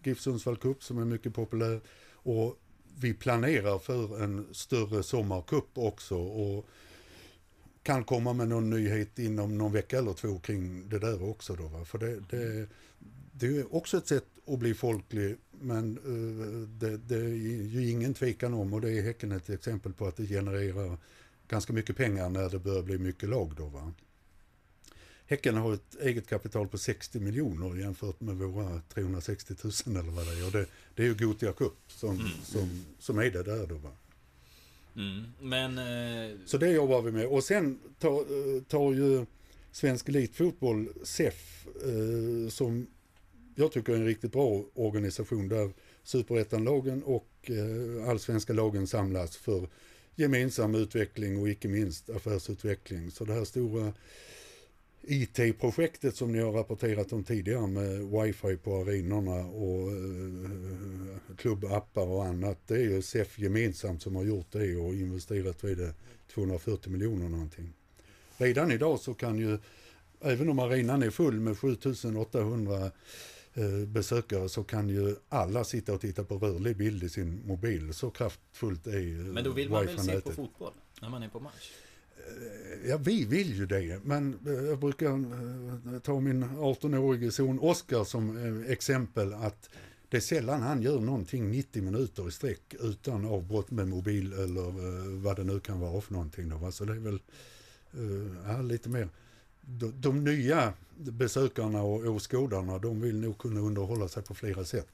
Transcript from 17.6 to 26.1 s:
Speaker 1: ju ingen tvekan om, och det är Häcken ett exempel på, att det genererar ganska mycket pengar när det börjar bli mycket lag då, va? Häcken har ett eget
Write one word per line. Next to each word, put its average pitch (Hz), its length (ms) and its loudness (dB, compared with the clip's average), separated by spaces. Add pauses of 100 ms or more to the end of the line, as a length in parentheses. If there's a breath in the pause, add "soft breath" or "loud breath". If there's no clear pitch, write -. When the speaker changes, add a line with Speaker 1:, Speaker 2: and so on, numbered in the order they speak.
Speaker 1:
ju 123 160 2
ingen 120 240 0
tvekan 120 400 0
om, 101 180 0
och 110 80 0
det 113 120 0
är 110 100 2
Häcken 110 300 -2
ett 98 180 -4
exempel 101 420 -4
på, 104 140 -4
att 90 100 -4
det 110 100 -4
genererar 98 720 -2 (500 loud breath)
ganska 110 240 -2
mycket 110 240 -2
pengar 98 340 2
när 95 200 0
det 95 80 -2
börjar 95 240 0
bli 95 160 -2
mycket 92 300 -2
lag 98 280 0
då, 78 100 -8
va? 73 260 -10 (1300 loud breath)
Häcken 131 300 2
har 110 180 2
ett - 260 -8
eget 120 280 0